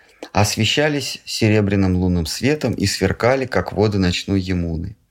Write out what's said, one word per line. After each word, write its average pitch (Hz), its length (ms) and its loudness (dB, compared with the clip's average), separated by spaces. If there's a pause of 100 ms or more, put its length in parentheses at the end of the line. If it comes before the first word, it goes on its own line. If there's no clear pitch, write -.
(320)
освещались 127 920 0
серебряным 101 720 2
лунным 90 300 2
светом 135 460 -2
и - 140 -2
сверкали, 117 600 0
как - 260 -4
воды 104 260 2
ночной 95 420 0
Ямуны. 87 560 -4 (140)